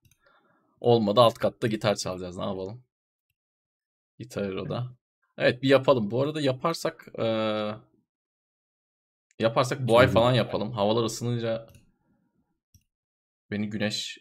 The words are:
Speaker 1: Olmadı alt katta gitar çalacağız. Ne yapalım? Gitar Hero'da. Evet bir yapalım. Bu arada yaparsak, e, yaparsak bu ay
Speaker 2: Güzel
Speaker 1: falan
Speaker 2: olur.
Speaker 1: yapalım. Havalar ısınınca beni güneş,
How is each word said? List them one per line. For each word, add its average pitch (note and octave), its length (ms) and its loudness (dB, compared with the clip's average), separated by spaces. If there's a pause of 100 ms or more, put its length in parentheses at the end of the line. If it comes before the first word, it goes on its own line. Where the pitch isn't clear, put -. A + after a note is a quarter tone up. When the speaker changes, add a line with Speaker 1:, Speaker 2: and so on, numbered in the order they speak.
(800)
Speaker 1:
Olmadı A#2 400 4
alt A#2 180 6
katta G#2+ 280 -2
gitar G#2+ 280 0
çalacağız. F2+ 420 -8
Ne F#2+ 80 -8
yapalım? G2+ 380 -8 (1400)
Gitar - 260 -8
Hero'da. G2 420 -6 (520)
Evet C3 240 0
bir C3+ 60 0
yapalım. C3 420 4
Bu B2 120 0
arada D3+ 180 -4
yaparsak, D3+ 640 -2 (120)
e, A2+ 60 -2 (2250)
yaparsak B2+ 500 -2
bu A2+ 100 6
ay B2+ 80 8
Speaker 2:
Güzel - 80 2
Speaker 1:
falan A2+ 140 4
Speaker 2:
olur. B2+ 80 2
Speaker 1:
yapalım. G#2 360 -2
Havalar A2 320 0
ısınınca A#2 640 -6 (1800)
beni G#2 200 -4
güneş, G#2 500 -6